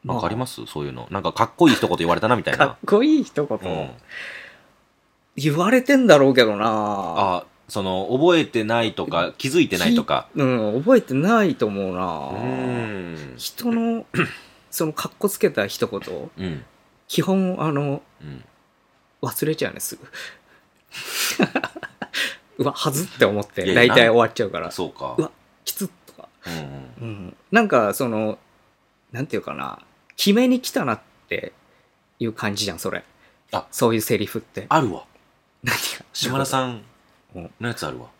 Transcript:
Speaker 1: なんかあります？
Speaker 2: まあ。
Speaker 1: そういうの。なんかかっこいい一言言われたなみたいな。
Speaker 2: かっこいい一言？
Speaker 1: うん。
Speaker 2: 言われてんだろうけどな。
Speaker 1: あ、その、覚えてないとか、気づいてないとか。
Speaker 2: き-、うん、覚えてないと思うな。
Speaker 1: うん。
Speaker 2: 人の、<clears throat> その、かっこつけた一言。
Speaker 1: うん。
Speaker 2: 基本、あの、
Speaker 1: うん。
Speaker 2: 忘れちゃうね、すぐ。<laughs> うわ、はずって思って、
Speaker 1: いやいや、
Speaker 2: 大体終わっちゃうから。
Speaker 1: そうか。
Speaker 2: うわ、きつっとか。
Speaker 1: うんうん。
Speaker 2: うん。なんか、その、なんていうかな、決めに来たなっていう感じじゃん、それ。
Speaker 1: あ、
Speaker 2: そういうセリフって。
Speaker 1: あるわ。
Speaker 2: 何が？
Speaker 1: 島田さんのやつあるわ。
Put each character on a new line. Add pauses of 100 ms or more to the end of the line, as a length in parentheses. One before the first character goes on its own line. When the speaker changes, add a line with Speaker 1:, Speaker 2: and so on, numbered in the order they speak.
Speaker 1:
な
ん
か
あ
り
ま
す？
Speaker 2:
ま
あ。
Speaker 1:
そ
う
い
う
の。
な
ん
か
か
っ
こ
い
い
一
言
言
わ
れ
た
な
み
た
い
な。
Speaker 2:
か
っ (100)
こ
い
い
一
言？
Speaker 1:
う (100)
ん。 (1500)
Speaker 2:
言
わ
れ
て
ん
だ
ろ
う
け
ど
な。
Speaker 1:
あ、 (240)
そ
の、
覚
え
て
な
い
と
か、
気
づ
い
て
な
い
と
か。
Speaker 2:
き-、
う
ん、
覚
え
て
な
い
と
思
う
な。
Speaker 1:
う (120)
ん。
Speaker 2:
人
の、 (320)
<clears throat>
そ
の、
か
っ
こ
つ
け
た
一
言。
Speaker 1:
う
ん。 (440)
Speaker 2:
基
本、
あ
の、 (200)
Speaker 1:
う
ん。 (760)
Speaker 2:
忘
れ
ち
ゃ
う
ね、
す
ぐ。 (2500)
<laughs>
う
わ、
は
ず
っ (120)
て
思
っ
て、
Speaker 1:
い
や
い
や、
Speaker 2:
大
体
終
わ
っ
ち
ゃ
う
か
ら。
Speaker 1:
そ
う
か。
Speaker 2:
う
わ、 (340)
き
つ
っ (160)
と
か。 (180)
Speaker 1:
う
ん
う
ん。 (380)
Speaker 2:
う
ん。 (140)
な
ん
か、
そ
の、 (760)
な
ん
て
い
う
か
な、 (360)
決
め
に
来
た
な
っ (280)
て (680)
い
う
感
じ
じ
ゃ
ん、
そ
れ。 (480)
Speaker 1:
あ、
Speaker 2:
そ
う
い
う
セ
リ
フ
っ
て。
Speaker 1:
あ
る
わ。 (580)
Speaker 2:
何
が？ (320)
Speaker 1:
島
田
さ
ん (800)
の
や
つ
あ
る
わ。 (140)